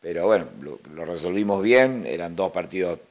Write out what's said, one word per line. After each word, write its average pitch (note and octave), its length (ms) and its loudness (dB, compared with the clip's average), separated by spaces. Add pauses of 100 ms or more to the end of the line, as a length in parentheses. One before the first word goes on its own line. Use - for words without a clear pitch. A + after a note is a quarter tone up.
Pero, E2+ 260 -4
bueno, G2+ 200 4 (140)
lo, C#2+ 200 -14 (120)
lo D#2+ 120 -10
resolvimos F#2 580 -2
bien. B2+ 420 4
Eran E2+ 300 -6
dos F#2 160 -2
partidos F2 480 -4 (120)